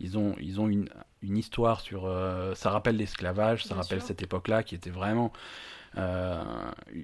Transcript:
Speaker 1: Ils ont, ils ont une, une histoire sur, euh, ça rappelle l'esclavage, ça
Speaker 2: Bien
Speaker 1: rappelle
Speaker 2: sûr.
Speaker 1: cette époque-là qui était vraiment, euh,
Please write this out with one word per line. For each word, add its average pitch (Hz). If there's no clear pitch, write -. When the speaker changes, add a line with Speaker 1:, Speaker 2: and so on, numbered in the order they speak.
Speaker 1:
Ils 92
ont, 104
ils 95
ont 110
une, 101
une 98
histoire 113
sur, 95
euh, 92
ça -
rappelle 107
l'esclavage, 107
ça -
Speaker 2:
Bien 95
Speaker 1:
rappelle 95
Speaker 2:
sûr. -
Speaker 1:
cette 98
époque-là 98
qui -
était 90
vraiment, 107
euh, 92